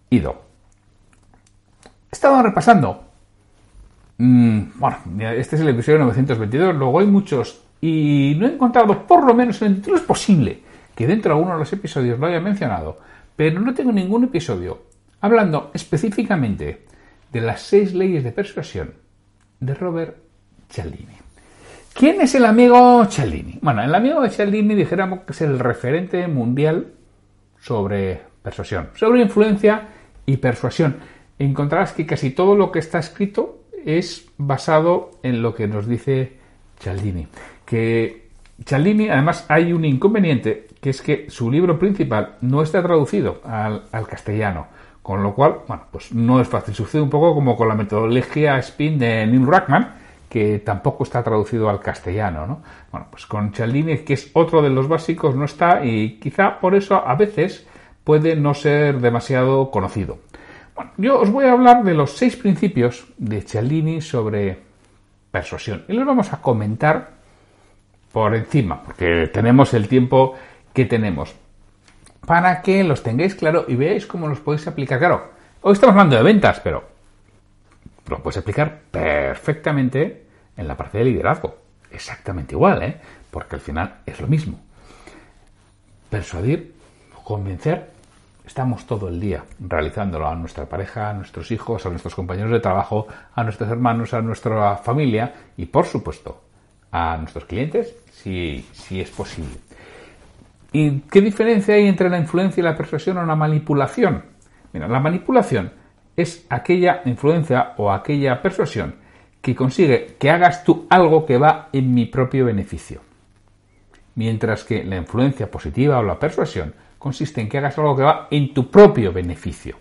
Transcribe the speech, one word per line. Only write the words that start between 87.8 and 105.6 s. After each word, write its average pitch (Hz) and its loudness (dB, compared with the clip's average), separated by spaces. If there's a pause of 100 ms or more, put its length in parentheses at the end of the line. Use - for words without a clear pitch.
estamos 127 -6
todo 95 -6
el 87 -8
día 101 -6 (160)
realizándolo 85 -6
a 76 -6
nuestra 82 -10
pareja, 104 -10
a - -8
nuestros 98 -12
hijos, 110 -8
a 95 -6
nuestros - -10
compañeros 95 -6
de 117 2
trabajo, 98 -2 (280)
a 120 -4
nuestros 107 -6
hermanos, 117 -2
a 113 -2
nuestra 107 -2
familia 123 -2 (240)
y, 85 -8
por - 0
supuesto, - -10 (460)
a 82 -4
nuestros - -12
clientes, 156 -6 (160)
si, 87 -8
si - -10
es - -12
posible. 80 -12 (1160)
¿Y 147 0
qué - 4
diferencia 214 0
hay 208 4
entre 185 0
la 175 -2
influencia 175 -2
y - 0
la 160 -2
persuasión 165 -6
o 170 -4
la 156 -2
manipulación? 151 0 (500)
Mira, 78 -8
la 123 0
manipulación 160 0 (440)